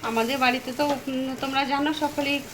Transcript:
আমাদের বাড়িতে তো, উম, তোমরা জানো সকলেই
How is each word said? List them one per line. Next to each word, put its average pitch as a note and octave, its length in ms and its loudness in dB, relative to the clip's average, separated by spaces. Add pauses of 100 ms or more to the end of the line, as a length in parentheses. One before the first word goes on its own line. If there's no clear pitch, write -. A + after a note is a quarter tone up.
(100)
আমাদের A#3 340 2
বাড়িতে B3+ 340 2
তো, D4 60 2 (260)
উম, C4 180 -2 (140)
তোমরা C4+ 200 0 (100)
জানো D4 180 2 (120)
সকলেই C#4+ 360 0 (160)